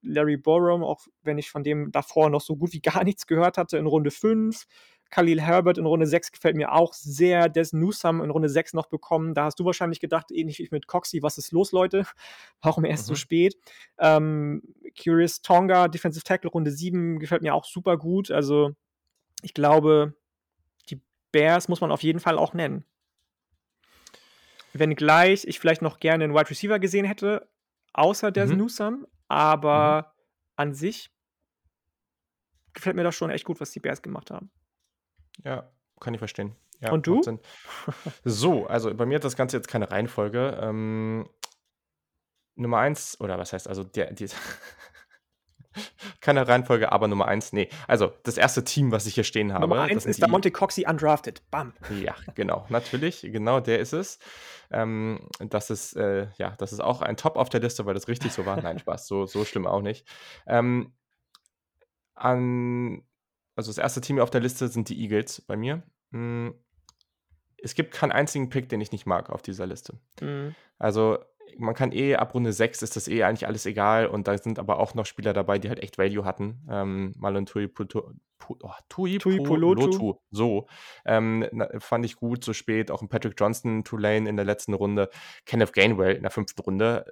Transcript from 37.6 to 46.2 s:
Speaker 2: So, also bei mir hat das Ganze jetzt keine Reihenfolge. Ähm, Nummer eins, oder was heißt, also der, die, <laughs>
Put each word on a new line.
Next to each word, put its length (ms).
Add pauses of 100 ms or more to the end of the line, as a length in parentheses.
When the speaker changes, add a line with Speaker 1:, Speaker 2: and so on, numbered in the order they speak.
Speaker 2:
So, 420
also 280
bei 120
mir 100
hat 80
das 120
Ganze 200
jetzt 120
keine 220
Reihenfolge. 720
Ähm, 680 (1300)
Nummer 220
eins, 420
oder 180
was 140
heißt, 160
also 160
der, 280
die, 160
<laughs> 1900